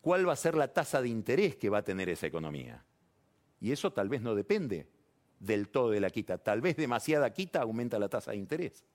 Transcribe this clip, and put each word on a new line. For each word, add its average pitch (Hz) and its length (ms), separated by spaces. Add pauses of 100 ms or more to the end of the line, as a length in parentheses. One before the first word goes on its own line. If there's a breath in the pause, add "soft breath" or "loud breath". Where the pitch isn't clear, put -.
¿Cuál 180 260
va 165 60
a - 20
ser 165 200
la 143 180
tasa 151 280
de 127 60
interés 120 480
que 107 140
va 101 80
a 104 60
tener 95 260
esa 85 180
economía? 73 560 (760)
Y 110 100
eso 147 220
tal 98 160
vez 127 120
no 113 140
depende 104 540 (500)
del 104 300
todo 123 220
de 104 100
la 98 80
quita. 95 280
Tal 107 220
vez 160 160
demasiada 139 560
quita 175 300
aumenta 117 360
la 101 120
tasa - 220
de 104 60
interés. 143 460 (100)